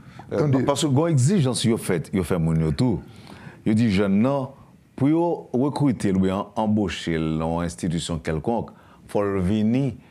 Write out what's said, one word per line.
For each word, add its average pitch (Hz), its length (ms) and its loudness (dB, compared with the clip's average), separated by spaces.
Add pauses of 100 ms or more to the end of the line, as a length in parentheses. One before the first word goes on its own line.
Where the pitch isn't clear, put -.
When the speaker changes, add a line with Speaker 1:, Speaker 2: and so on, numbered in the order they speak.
(300)
Speaker 1:
Attendez. 135 340 2
Speaker 2:
parce 135 180 2
que, 160 60 2
quand 147 200 2
exigence, 139 560 2
il 110 140 2
fait, 87 340 -2
il 95 140 0
fait 90 140 0
mon 80 320 0
tout. 107 280 0 (680)
Il 107 100 2
dit, 113 140 2
jeune, 98 300 2
non, 131 320 0 (460)
pour 160 560 0
recruter 131 580 0
ou 92 80 2
bien 95 360 0
embaucher 104 640 0
dans 80 440 -2
une 87 40 -2
institution 85 540 -4
quelconque, 82 520 -4 (340)
il - 60 -20
faut 101 280 0
venir 107 540 0 (180)